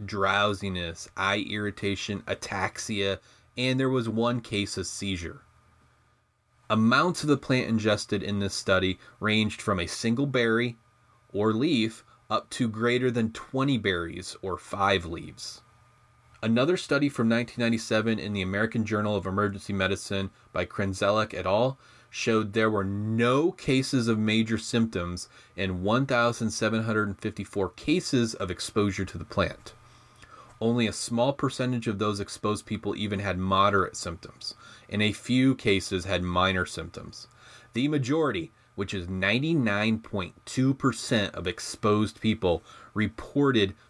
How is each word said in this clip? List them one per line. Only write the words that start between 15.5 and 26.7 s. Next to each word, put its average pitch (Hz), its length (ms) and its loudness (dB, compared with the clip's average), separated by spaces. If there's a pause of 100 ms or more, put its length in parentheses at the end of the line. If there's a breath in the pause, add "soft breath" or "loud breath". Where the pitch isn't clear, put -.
Another 123 360 2
study 143 320 0
from 120 180 0
nineteen 117 340 0
ninety-seven 113 580 0
in 104 120 -6
the 101 100 -2
American 104 440 0
Journal 104 320 0
of 92 80 -2
Emergency 101 480 -2
Medicine 98 560 0 (240 soft breath)
by 90 120 0
Krenzelek 101 680 0
et 90 120 -4
al. 117 320 2 (320 loud breath)
showed 110 440 0
there 110 160 4
were 101 160 0
no 113 640 2
cases 131 560 0
of 113 100 4
major 110 400 2
symptoms 95 720 -2 (300 loud breath)
in 92 260 -2
one 117 220 2
thousand 120 460 0
seven 110 320 0